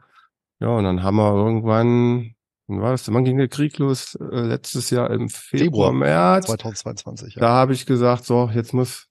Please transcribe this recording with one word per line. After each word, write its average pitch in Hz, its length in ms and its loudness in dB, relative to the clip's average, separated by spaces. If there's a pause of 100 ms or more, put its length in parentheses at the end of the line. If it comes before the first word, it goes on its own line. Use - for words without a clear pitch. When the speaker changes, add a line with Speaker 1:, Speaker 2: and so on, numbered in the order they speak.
(600)
Speaker 1:
Ja, 113 80 -2
und 117 160 0
dann 92 180 -2
haben 98 140 0
wir 104 180 4
irgendwann, 113 1000 0 (320)
wann 98 160 -6
war 117 80 0
das 127 140 -4
denn? 151 100 -4
Wann 127 100 4
ging 131 140 0
der 131 100 0
Krieg 143 300 -4
los? 135 380 -2
Äh, 135 240 -8
letztes 120 500 -4
Jahr 120 200 0
im 113 200 -4
Februar, - 340 -2
Speaker 2:
Februar 120 280 2
Speaker 1:
März. 175 540 2
Speaker 2:
zweitausendzweiundzwanzig, - 920 -10
ja. - 40 -4
Speaker 1:
Da 117 100 4
habe 127 220 4
ich 127 140 -6
gesagt, 120 400 2
so, 120 260 2
jetzt 117 220 -4
muss, 127 360 -4